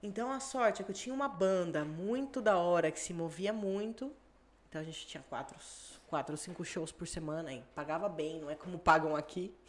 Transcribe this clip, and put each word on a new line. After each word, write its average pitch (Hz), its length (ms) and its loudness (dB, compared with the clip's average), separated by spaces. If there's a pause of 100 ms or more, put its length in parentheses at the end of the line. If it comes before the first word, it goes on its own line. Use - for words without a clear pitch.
Então 226 280 -4
a 269 100 -2
sorte 226 420 2
é - 20 -4
que 196 60 -8
eu 190 40 -4
tinha 254 200 -6
uma 277 120 0
banda 175 580 2
muito 226 580 -2
da 208 160 6
hora, 175 320 6
que 156 100 -8
se - 140 -6
movia 165 380 -2
muito. 220 600 -2 (560)
Então 156 120 -6
a 156 40 -4
gente 160 220 -10
tinha 147 220 -12
quatro, - 280 -8 (500)
quatro 147 280 -2
ou - 20 -4
cinco 175 280 -6
shows 160 280 -4
por 170 160 -8
semana, 156 440 -4
hein? 120 120 -10 (100)
Pagava 156 340 -2
bem, 160 320 -2
não 147 100 -8
é 151 40 -2
como 175 240 -8
pagam 160 380 8
aqui. 180 380 -4 (140)